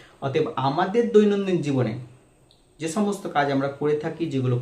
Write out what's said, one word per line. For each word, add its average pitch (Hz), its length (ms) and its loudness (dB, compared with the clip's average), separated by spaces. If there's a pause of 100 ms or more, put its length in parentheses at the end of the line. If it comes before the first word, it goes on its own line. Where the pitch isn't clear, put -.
(220)
অতএব 139 340 0
আমাদের 190 560 0
দৈনন্দিন 196 500 4
জীবনে 127 360 0 (840)
যে 156 80 -6
সমস্ত 202 400 -2
কাজ 139 240 0
আমরা 135 160 0
করে 147 300 0
থাকি, 160 280 -4
যেগুলো 127 360 0